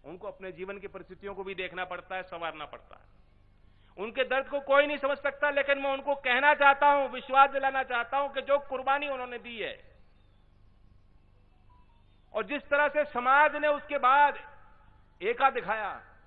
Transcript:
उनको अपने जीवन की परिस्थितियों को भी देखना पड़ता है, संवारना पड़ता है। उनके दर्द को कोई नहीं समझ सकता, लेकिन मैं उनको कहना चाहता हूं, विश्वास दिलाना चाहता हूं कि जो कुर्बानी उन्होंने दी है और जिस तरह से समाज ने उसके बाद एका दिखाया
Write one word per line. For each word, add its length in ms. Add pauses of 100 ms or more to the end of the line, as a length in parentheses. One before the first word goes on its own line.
उनको 240
अपने 240
जीवन 260
की 100
परिस्थितियों 460
को 100
भी 100
देखना 300
पड़ता 320
है, 60
संवारना 440
पड़ता 300
है। 100 (880)
उनके 280
दर्द 240
को 120
कोई 260
नहीं 100
समझ 220
सकता, 320
लेकिन 280
मैं 140
उनको 220
कहना 400
चाहता 320
हूं, 220
विश्वास 420
दिलाना 320
चाहता 360
हूं 100
कि 140
जो 160
कुर्बानी 500
उन्होंने 300
दी 200
है 180 (2500)
और 120
जिस 240
तरह 200
से 160
समाज 520
ने 120
उसके 300
बाद 400 (840)
एका 280
दिखाया 520 (240)